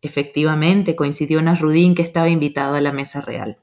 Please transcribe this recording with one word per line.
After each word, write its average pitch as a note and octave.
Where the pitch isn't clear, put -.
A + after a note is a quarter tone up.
Efectivamente, D#3
coincidió D3+
Nasrudin, E3+
que E3+
estaba E3
invitado D3
a C#3+
la C#3+
mesa C#3
real. -